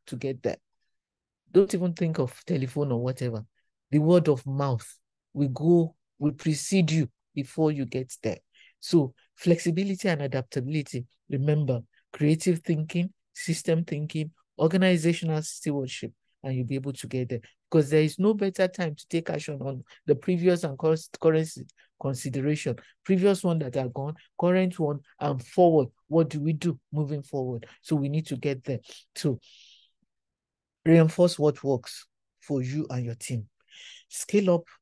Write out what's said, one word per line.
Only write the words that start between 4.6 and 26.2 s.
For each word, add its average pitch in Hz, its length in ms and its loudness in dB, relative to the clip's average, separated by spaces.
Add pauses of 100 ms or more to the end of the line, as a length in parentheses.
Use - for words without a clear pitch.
will 143 140 0
go, 165 480 2 (220)
will 147 140 0
precede 156 600 0
you 160 180 0 (240)
before 151 380 0
you 143 120 -4
get 127 380 -8
there. 107 160 -4 (400)
So 147 360 2 (200)
flexibility 175 720 0
and 156 140 0
adaptability, 135 840 -6 (220)
remember, 139 520 0 (320)
creative 160 480 0
thinking, 170 520 -2 (220)
system 165 500 -2
thinking, 151 460 -6 (280)
organizational 165 840 2
stewardship, 139 720 -6 (320)
and 135 100 -4
you'll 127 120 -2
be 135 100 -4
able 135 160 -6
to 127 160 -12
get 127 220 -4
there. 120 100 -6 (280)
Because 147 220 4
there 156 120 6
is 156 160 0
no 208 160 4
better 196 340 0
time 180 260 -4
to - 140 -20
take 165 220 -4
action 151 300 -6
on 131 240 -8 (220)
the 147 80 6
previous 175 500 0
and 139 140 -6
cur-, 160 180 2 (240)
current 160 280 4 (520)
consideration, 135 760 -4 (280)
previous 190 400 2
one 170 160 0
that 131 160 -6
are 131 120 -2
gone, 139 260 -8 (260)
current 180 380 2
one, 147 220 -2 (200)
and 139 240 -4
forward. 160 440 6 (200)
What 160 220 2